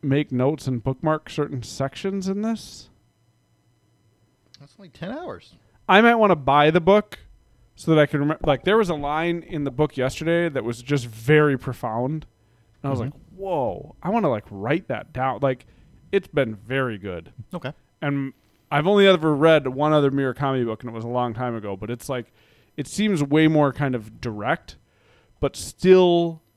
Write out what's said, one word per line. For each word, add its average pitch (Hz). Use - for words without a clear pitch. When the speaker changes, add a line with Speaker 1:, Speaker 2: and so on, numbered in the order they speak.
Speaker 1:
make 143
notes 131
and 123
bookmark 156
certain 127
sections 190
in 196
this. -
Speaker 2:
That's 143
only 196
ten 180
hours. -
Speaker 1:
I 190
might 233
wanna 208
buy 147
the 170
book 202
so -
that 156
I 147
can 143
remember. 147
Like, 139
there 208
was 208
a 170
line 160
in 147
the 139
book 143
yesterday 165
that 135
was 117
just 139
very 135
profound. 127
And 139
I -
was 131
Speaker 2:
Mm-hmm. 120
Speaker 1:
like, -
"Whoa, 160
I 160
wanna, 208
like, 107
write 117
that -
down." 127
Like, 131
it's 196
been 117
very 113
good. 90
Speaker 2:
Okay. 156
Speaker 1:
And 139
I've 151
only 202
ever 160
read 147
one 139
other 143
Murakami 135
book, 110
and 123
it 113
was 113
a 117
long 123
time 120
ago, 101
but 107
it's 120
like, 127
it 143
seems 196
way 151
more 151
kind 139
of 110
direct, 113
but 143
still 175